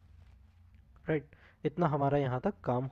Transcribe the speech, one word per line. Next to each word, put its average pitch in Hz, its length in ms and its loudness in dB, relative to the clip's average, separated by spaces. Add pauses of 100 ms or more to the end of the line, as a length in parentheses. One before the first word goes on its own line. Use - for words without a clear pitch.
(1040)
राइट। 151 320 -4 (280)
इतना 165 240 0
हमारा 139 300 2
यहाँ 127 220 0
तक 202 240 -4
काम 127 280 0